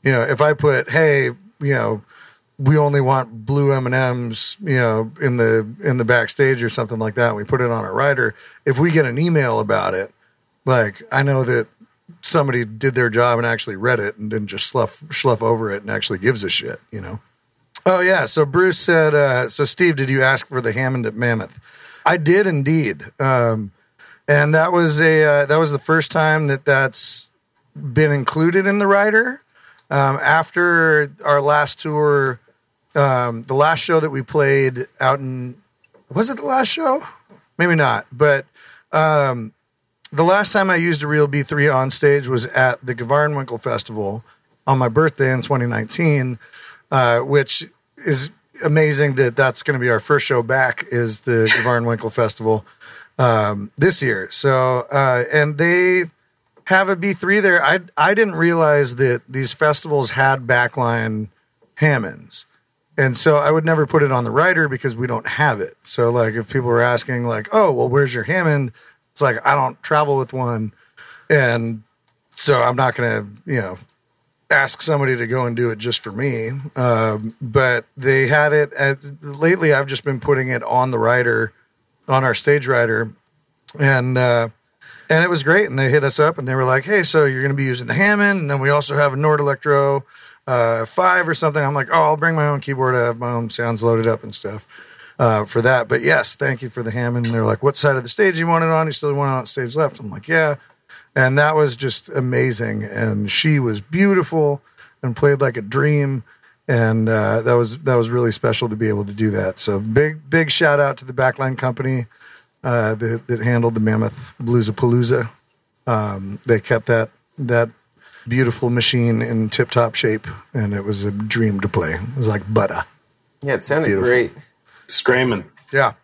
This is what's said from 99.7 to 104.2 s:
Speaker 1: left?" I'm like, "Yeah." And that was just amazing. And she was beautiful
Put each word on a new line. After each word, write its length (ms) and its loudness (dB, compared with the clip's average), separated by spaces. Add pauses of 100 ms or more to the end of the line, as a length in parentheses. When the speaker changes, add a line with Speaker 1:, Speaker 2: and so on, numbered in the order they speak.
Speaker 1:
left?" 240 -2
I'm 120 -12
like, 160 -14
"Yeah." 280 0 (600)
And 240 2
that 160 2
was 200 2
just 340 -6
amazing. 720 -2
And 480 -4
she 280 0
was 220 -2
beautiful 800 0 (400)